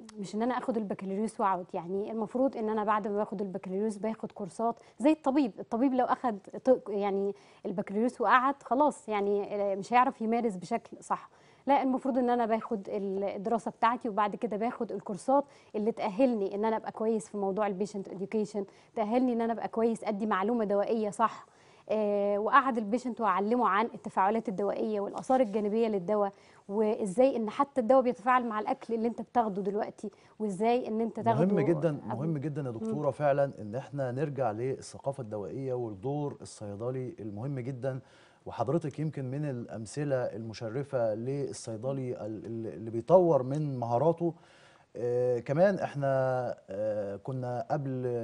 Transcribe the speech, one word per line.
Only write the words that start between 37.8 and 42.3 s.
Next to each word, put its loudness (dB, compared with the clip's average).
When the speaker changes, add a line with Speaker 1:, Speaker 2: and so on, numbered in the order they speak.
Speaker 2:
وحضرتك -2
يمكن -6
من -4
الأمثلة -4
المشرفة -2
للصيدلي -4
ال-، -8